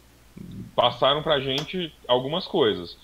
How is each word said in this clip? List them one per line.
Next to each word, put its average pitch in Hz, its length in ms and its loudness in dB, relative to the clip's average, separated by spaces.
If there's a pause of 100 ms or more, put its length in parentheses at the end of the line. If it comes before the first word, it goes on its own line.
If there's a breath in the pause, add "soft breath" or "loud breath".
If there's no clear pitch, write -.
(760)
Passaram 135 480 2
pra 151 180 2
gente 151 520 -4 (140)
algumas 135 400 0
coisas, 98 580 0